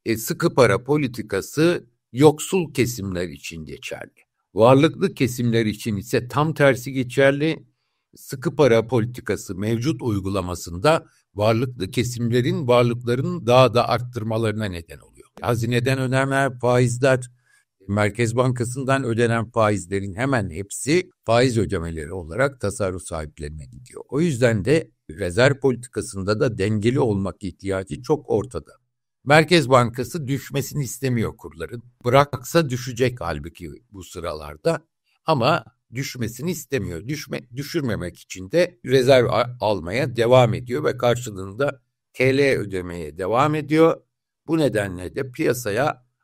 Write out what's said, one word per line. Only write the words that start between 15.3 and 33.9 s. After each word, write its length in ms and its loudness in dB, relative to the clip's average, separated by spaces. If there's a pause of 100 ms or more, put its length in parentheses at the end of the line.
Hazineden 580 0
ödenen 600 0
faizler, 720 2 (580)
Merkez 480 2
Bankası'ndan 680 0
ödenen 460 0
faizlerin 640 0
hemen 360 -2
hepsi 600 -2 (140)
faiz 340 4
ödemeleri 540 -4
olarak 480 -4
tasarruf 420 -4
sahiplerine 640 -10
gidiyor. 440 -18
O 120 -2
yüzden 440 2
de 260 2 (200)
rezerv 500 2
politikasında 800 -2
da 180 0
dengeli 420 2
olmak 440 -2
ihtiyacı 580 -6
çok 280 -2
ortada. 420 -4 (520)
Merkez 460 4
Bankası 580 2
düşmesini 560 -4
istemiyor 520 -2
kurların. 460 -12 (220)
Bıraksa 640 2
düşecek 500 -2
halbuki 500 -8 (200)